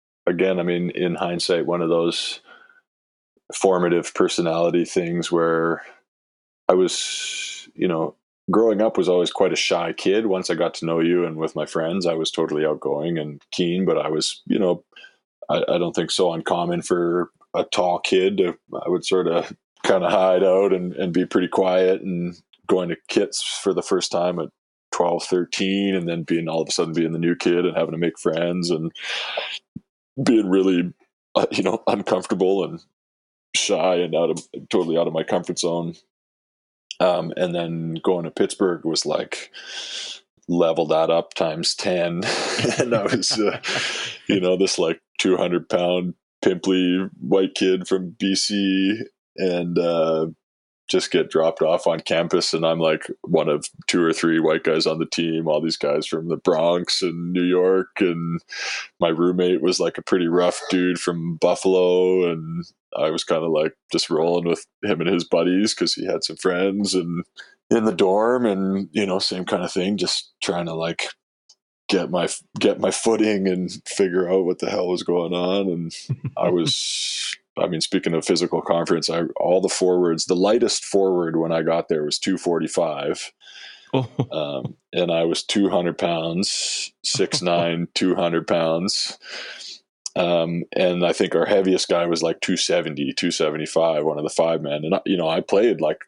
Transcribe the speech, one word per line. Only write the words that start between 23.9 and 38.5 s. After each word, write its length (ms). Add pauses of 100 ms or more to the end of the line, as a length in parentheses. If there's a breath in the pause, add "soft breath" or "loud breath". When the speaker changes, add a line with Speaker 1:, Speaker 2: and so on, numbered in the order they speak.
Speaker 1:
time 260
at 100 (440)
twelve, 320
thirteen, 720
and 140
then 160
being, 240
all 140
of 60
a 40
sudden 220
being 180
the 60
new 180
kid 280
and 120
having 160
to 60
make 200
friends 520
and 220 (1300 loud breath)
being 260
really, 440 (420)
uh, 160
you 120
know, 240
uncomfortable 760
and 160 (760)
shy 420
and 180
out 160
of, 120 (280)
totally 280
out 80
of 60
my 100
comfort 360
zone. 360 (1040)
Um, 380
and 180
then 480
going 220
to 60
Pittsburgh 540